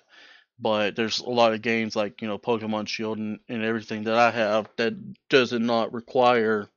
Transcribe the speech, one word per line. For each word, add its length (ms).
But 360
there's 240
a 100
lot 240
of 80
games 340
like, 280
you 40
know, 120
Pokemon 480
Shield 320
and, 280
and 160
everything 420
that 100
I 160
have 360
that 180
does 240
not 400
require 840